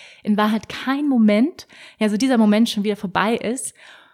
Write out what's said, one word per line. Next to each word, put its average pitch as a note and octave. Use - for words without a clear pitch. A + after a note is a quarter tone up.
in G#3
Wahrheit G#3+
kein C#4+
Moment, A3+
ja, A3
so G#3
dieser C4
Moment A3
schon G3+
wieder G#3
vorbei G3
ist -